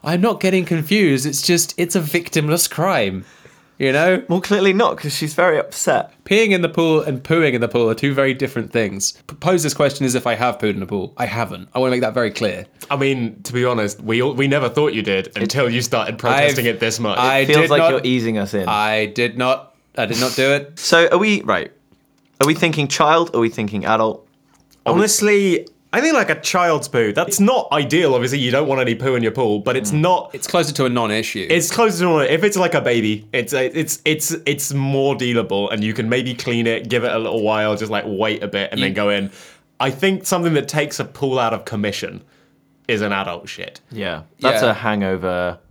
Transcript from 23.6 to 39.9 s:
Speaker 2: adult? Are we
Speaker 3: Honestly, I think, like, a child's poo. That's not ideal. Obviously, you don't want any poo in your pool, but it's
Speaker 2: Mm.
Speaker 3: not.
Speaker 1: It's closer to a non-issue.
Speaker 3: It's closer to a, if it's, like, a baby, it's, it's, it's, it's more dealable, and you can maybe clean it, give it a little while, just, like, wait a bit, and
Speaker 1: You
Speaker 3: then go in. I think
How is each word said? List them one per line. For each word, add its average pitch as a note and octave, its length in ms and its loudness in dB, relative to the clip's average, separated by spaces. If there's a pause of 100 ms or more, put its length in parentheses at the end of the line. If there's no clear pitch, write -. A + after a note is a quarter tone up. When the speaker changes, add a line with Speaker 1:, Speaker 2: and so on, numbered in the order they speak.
Speaker 2:
adult? A2 420 0 (580)
Are A#2+ 80 2
we F3 60 4
Speaker 3:
Honestly, G3+ 680 2 (280)
I A3 80 2
think, D#4+ 120 2
like, A3+ 160 2
a D#3 120 2
child's E3+ 480 0
poo. A2+ 240 2
That's E3 260 -2
not A#3+ 320 4
ideal. D3 440 2
Obviously, B2+ 240 0
you B2 120 0
don't C#3 160 2
want C3 140 0
any A#2 140 0
poo B2+ 200 0
in A#2 80 0
your A2 80 2
pool, G#2+ 280 0
but B2 180 -2
it's G#2+ 140 -4
Speaker 2:
Mm. D3+ 100 2
Speaker 3:
not. F3+ 320 2
Speaker 1:
It's - 120 -10
closer D#3 280 0
to C#3 120 0
a B2+ 40 2
non-issue. A2 600 -2
Speaker 3:
It's E3+ 220 2
closer G#3+ 320 2
to F3+ 60 2 (100)
a, C3+ 60 2
if D#3+ 180 2
it's, G3+ 140 2
like, F3 160 2
a D3+ 80 2
baby, A2 500 0
it's, B2 220 -2
it's, D3 500 -2
it's, D#3 320 -2 (100)
it's C#3+ 280 -2
more C3+ 420 0
dealable, A2 560 0
and G#2+ 140 -2
you A2 80 -2
can A2 160 -2
maybe B2+ 240 0
clean A#2 340 -2
it, A2+ 220 -2
give A#2 160 0
it A#2+ 80 0
a A2+ 60 0
little A2 240 -2
while, G#2+ 340 2
just, G#2+ 140 -6
like, G#2 160 -2
wait G#2+ 360 -2
a G#2 60 -6
bit, G2 220 -4
and A2 100 -4
Speaker 1:
You C3 60 2
Speaker 3:
then G2 60 0
go G2+ 160 0
in. G2 220 -2 (480)
I C3+ 100 0
think F#3+ 360 -2